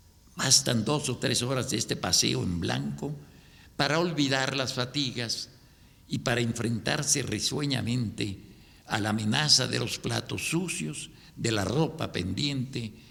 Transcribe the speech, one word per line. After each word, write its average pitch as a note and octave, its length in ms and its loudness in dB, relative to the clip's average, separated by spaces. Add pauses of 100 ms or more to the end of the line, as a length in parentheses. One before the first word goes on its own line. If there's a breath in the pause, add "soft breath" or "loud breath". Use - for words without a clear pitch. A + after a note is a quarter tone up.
(360)
Bastan B2 480 4
dos D3 240 0
o B2 80 -2
tres B2+ 240 0
horas C3 300 0
de - 80 0
este - 180 -2
paseo B2 460 2
en F2 180 0
blanco C#3 540 -2 (640 loud breath)
para C#3+ 240 2
olvidar C#3 540 2
las C3+ 200 -2
fatigas B2 760 -4 (640 loud breath)
y A2+ 60 0
para A#2+ 240 2
enfrentarse A#2+ 800 0
risueñamente A#2 1160 -2 (480 loud breath)
a A2 140 -2
la G#2+ 80 0
amenaza A#2+ 580 4
de B2 120 0
los A#2+ 200 -2
platos A#2 480 -4
sucios, D#3 600 -4 (280 loud breath)
de A2+ 160 0
la G#2 120 2
ropa C#3+ 480 0
pendiente A#2+ 800 -2 (180 loud breath)